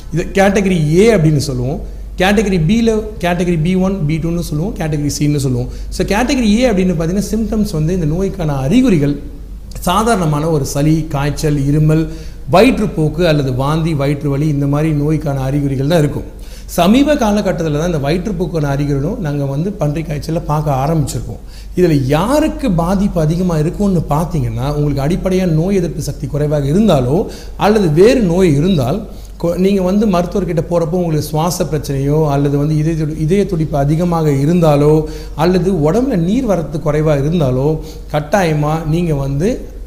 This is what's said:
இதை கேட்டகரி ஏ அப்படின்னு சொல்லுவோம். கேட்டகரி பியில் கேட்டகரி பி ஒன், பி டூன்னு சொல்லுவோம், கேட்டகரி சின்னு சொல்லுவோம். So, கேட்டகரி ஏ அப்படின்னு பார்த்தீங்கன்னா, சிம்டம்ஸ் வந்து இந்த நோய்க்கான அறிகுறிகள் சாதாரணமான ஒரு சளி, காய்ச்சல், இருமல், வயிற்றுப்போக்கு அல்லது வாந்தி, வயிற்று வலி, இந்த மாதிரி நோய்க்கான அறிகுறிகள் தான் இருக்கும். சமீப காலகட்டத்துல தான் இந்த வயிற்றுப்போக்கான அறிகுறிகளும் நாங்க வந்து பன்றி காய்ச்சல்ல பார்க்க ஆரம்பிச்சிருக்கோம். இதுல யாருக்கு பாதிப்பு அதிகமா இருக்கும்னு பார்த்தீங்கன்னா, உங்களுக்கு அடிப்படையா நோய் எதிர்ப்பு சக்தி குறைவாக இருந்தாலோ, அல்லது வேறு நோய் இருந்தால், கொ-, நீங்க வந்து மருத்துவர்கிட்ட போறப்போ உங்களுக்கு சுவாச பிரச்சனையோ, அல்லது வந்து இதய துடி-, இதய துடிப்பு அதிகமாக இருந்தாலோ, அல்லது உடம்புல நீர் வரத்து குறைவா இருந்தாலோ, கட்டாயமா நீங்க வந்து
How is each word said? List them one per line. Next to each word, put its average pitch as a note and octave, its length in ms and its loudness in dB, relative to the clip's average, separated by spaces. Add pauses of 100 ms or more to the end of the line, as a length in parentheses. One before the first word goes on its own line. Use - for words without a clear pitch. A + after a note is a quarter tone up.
(140)
இதை D#3+ 200 -2
கேட்டகரி F#3+ 640 2
ஏ A3 200 6
அப்படின்னு D#3 220 4
சொல்லுவோம். C3 420 -2 (380)
கேட்டகரி G3 500 2
பியில் A3 360 2 (160)
கேட்டகரி F3 420 0
பி F3+ 140 0
ஒன், F#3+ 300 0
பி D#3 120 0
டூன்னு E3+ 220 -4
சொல்லுவோம், E3 360 -4
கேட்டகரி D3+ 340 -2 (100)
சின்னு D3 160 2
சொல்லுவோம். B2+ 320 -2 (220)
So, - 180 -4
கேட்டகரி A3+ 500 2
ஏ B3 140 4
அப்படின்னு F#3 280 2
பார்த்தீங்கன்னா, F3+ 320 0
சிம்டம்ஸ் G#3+ 400 -2
வந்து D#3+ 220 0
இந்த F3+ 120 0
நோய்க்கான F3 420 -2
அறிகுறிகள் C#3+ 720 2 (600)
சாதாரணமான F3 680 0
ஒரு D#3 160 0
சளி, D#3 440 0
காய்ச்சல், D3 480 -2
இருமல், D#3 500 2 (440)
வயிற்றுப்போக்கு F3+ 760 2
அல்லது C#3+ 280 2
வாந்தி, D#3 400 0
வயிற்று C#3+ 360 -2
வலி, C#3 180 0
இந்த C#3+ 200 0
மாதிரி D3+ 260 0
நோய்க்கான D3 440 0
அறிகுறிகள் C3+ 500 -2
தான் E3+ 120 0
இருக்கும். C#3 360 -2 (300)
சமீப B3+ 480 2
காலகட்டத்துல F#3 680 0
தான் E3+ 140 -2
இந்த D#3 40 -2
வயிற்றுப்போக்கான E3+ 680 -2
அறிகுறிகளும் C#3+ 560 -2
நாங்க C#3+ 260 -4
வந்து D3 260 -4
பன்றி D3+ 300 -4
காய்ச்சல்ல D#3+ 440 -6
பார்க்க D3+ 260 0
ஆரம்பிச்சிருக்கோம். C3 680 -2 (360)
இதுல D#3+ 300 4
யாருக்கு A3+ 640 0
பாதிப்பு F3+ 500 0
அதிகமா E3 360 0
இருக்கும்னு F3 520 0
பார்த்தீங்கன்னா, C#3+ 640 -2
உங்களுக்கு D3 280 0
அடிப்படையா F#3 440 0
நோய் E3+ 300 0
எதிர்ப்பு D#3+ 260 -2
சக்தி C#3+ 260 -6
குறைவாக D3 380 -2
இருந்தாலோ, D#3 600 2 (320)
அல்லது G3 320 2
வேறு G#3 320 6
நோய் F3+ 320 2
இருந்தால், D3+ 540 0 (340)
கொ-, E3+ 140 -2
நீங்க F#3+ 260 2
வந்து G3+ 260 2
மருத்துவர்கிட்ட F3 640 0
போறப்போ E3+ 200 0
உங்களுக்கு E3 420 0
சுவாச E3 320 0
பிரச்சனையோ, C#3+ 640 0
அல்லது C#3+ 280 2
வந்து D3+ 200 0
இதய D#3 260 0
துடி-, D3+ 160 -4
இதய D#3+ 260 2
துடிப்பு D#3 320 -2
அதிகமாக D#3+ 520 2
இருந்தாலோ, D3+ 760 4 (320)
அல்லது F3 380 2
உடம்புல G3 420 2
நீர் G3 300 0
வரத்து E3 320 -2
குறைவா D3+ 380 0
இருந்தாலோ, C#3+ 640 0 (320)
கட்டாயமா D#3 760 0
நீங்க D#3 300 0
வந்து C#3 460 -2 (260)